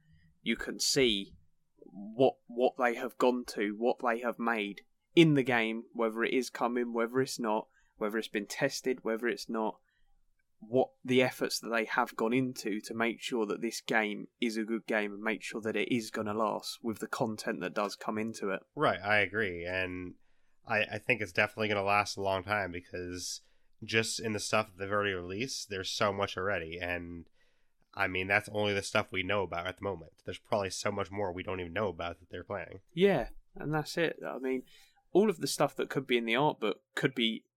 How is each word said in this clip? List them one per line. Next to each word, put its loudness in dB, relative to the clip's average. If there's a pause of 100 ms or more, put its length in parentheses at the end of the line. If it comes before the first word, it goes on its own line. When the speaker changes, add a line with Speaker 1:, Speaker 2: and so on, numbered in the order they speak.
(420)
Speaker 1:
you 0
can -8
see 2 (500)
what, 2 (140)
what 2
they 4
have -6
gone 4 (100)
to, 0
what 2
they 2
have -4
made -2 (340)
in 10
the 6
game, 2 (100)
whether 0
it 0
is 2
coming, 0
whether 2
it's -2
not, 0 (280)
whether -2
it's -4
been -4
tested, -2
whether -2
it's -4
not, -2 (840)
what 2 (140)
the 6
efforts 0
that -10
they 2
have 0
gone 2
into 0
to -12
make 0
sure 0
that -4
this -4
game -2 (140)
is 0
a -2
good -4
game 0
and -10
make -2
sure -8
that -2
it 2
is -2
gonna -4
last -2
with -4
the -6
content -4
that -4
does -2
come -6
into -4
it. -2 (140)
Speaker 2:
Right, 0
I 4
agree. 0
And -4 (520)
I, 0
I -2
think 0
it's -6
definitely 0
gonna 2
last 2
a -4
long 2
time -2
because -8 (420)
just 0
in -4
the -2
stuff 0
that -20
they've -2
already 2
released, -6
there's -4
so 2
much -2
already. -2
And, -6 (680)
I 0
mean, 0
that's 2
only 2
the 0
stuff 0
we -2
know 0
about -4
at -8
the -8
moment. -6 (140)
There's -8
probably -2
so -2
much -4
more -2
we -6
don't -4
even -6
know 0
about -6
that -20
they're -10
planning. -8 (120)
Speaker 1:
Yeah, 2 (260)
and -6
that's -2
it. 0 (100)
I -6
mean, -2 (480)
all 6
of -4
the -4
stuff 0
that -2
could -2
be 4
in 0
the 2
art 4
book 0 (160)
could 0
be 0 (120)